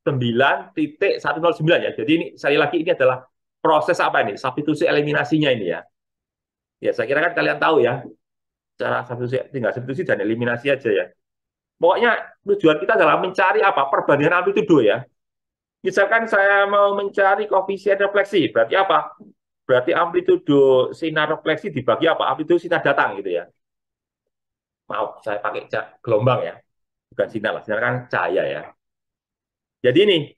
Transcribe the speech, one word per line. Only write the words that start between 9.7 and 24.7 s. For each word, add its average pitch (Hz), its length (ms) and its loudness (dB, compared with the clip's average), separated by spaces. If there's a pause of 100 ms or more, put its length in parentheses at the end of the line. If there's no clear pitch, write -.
substitusi 131 320 -8
dan 104 160 -2
eliminasi 120 480 -2
aja 135 160 -2
ya. 92 180 0 (680)
Pokoknya 185 400 2 (320)
tujuan 160 320 2
kita 170 160 0
adalah 160 240 4
mencari 190 400 0
apa? 190 320 0
Perbandingan 170 480 2
amplitudo 185 400 2
ya. 113 240 2 (800)
Misalkan 202 480 0
saya 202 340 2
mau 202 300 2
mencari 202 560 0
koefisien 196 480 0
refleksi, 196 500 0
berarti 117 300 0
apa? 156 320 0 (560)
Berarti 131 240 2
amplitudo 160 1040 2
sinar 156 400 -2
refleksi 156 400 -4
dibagi 139 320 0
apa? - 240 0
Amplitudo 156 320 0
sinar 170 160 -2
datang 139 400 0
gitu 90 180 -4
ya. 87 60 -4 (1400)